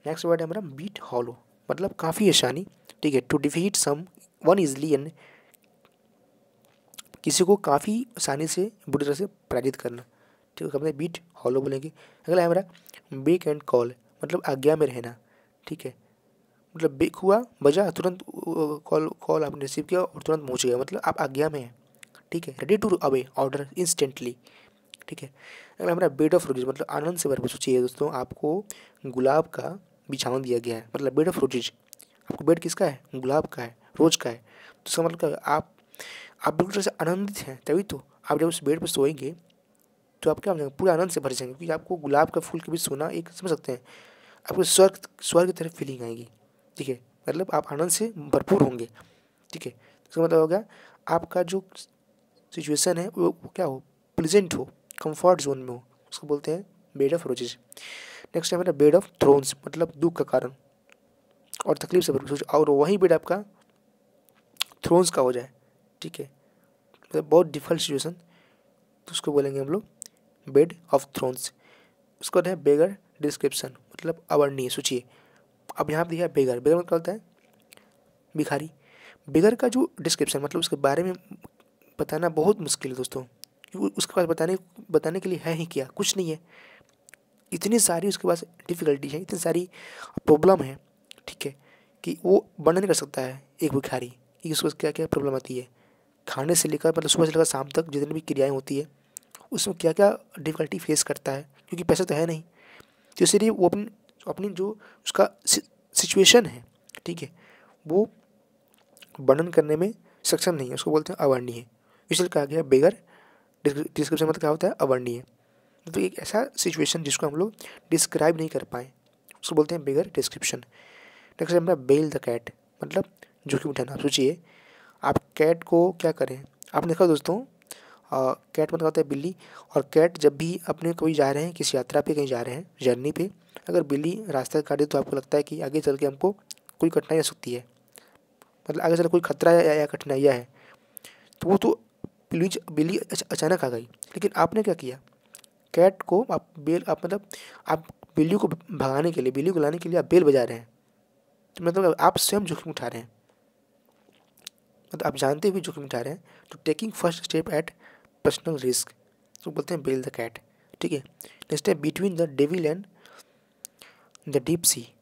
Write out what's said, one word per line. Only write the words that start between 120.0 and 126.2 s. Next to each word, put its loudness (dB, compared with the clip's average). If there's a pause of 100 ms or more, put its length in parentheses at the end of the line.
description। -4 (760)
नेक्स्ट -4
है 4
हमारा 2
bail 6
the -6
cat, -4 (320)
मतलब -2 (420)
जोखिम -2
उठाना। -6
आप -10
सोचिए, 0 (600)
आप 0 (180)
कैट 4
को 4
क्या -2
करें? -4 (280)